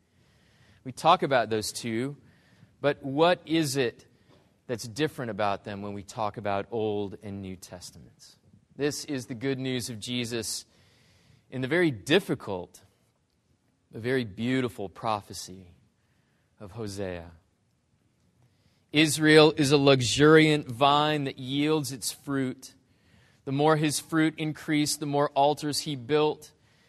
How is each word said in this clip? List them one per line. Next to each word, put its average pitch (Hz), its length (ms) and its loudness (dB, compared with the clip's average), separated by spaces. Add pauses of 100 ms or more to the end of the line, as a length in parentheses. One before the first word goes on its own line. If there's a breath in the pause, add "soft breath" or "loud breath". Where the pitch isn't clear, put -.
(840 soft breath)
We 131 80 -12
talk 175 320 4
about 127 260 2
those 110 220 -2
two, 123 460 -6 (640 soft breath)
but 143 220 -2
what 160 440 2
is 151 300 -2
it 120 280 -2 (600 soft breath)
that's 123 200 -8
different 131 440 -6
about 101 320 -2
them 101 180 -10
when 101 120 -8
we 101 100 -12
talk 107 340 -6
about 101 320 -4
Old 104 540 -4
and 98 180 -10
New 92 140 -12
Testaments? - 800 -20 (380)
This 143 300 -4
is 135 200 -6
the 139 80 -12
good 131 240 -4
news 127 320 -6
of 110 100 -12
Jesus 117 640 -6 (840 soft breath)
in 127 120 -8
the 131 60 -4
very 165 240 2
difficult, 113 880 -2 (1120)
but 117 100 -14
very 127 220 -2
beautiful 113 640 -4
prophecy 95 800 -8 (920)
of 101 120 -18
Hosea. 95 580 -8 (1600)
Israel 151 640 6
is 143 160 2
a 151 60 6
luxuriant 143 880 6
vine 143 580 2
that 131 120 -8
yields 143 540 -2
its 120 200 -8
fruit. 135 640 -6 (720 soft breath)
The 139 60 -6
more 151 240 4
his 151 240 0
fruit 156 400 0
increased, 151 600 -2
the 156 60 -8
more 143 300 0
altars 143 460 2
he 147 140 -6
built. 147 580 -2 (360 soft breath)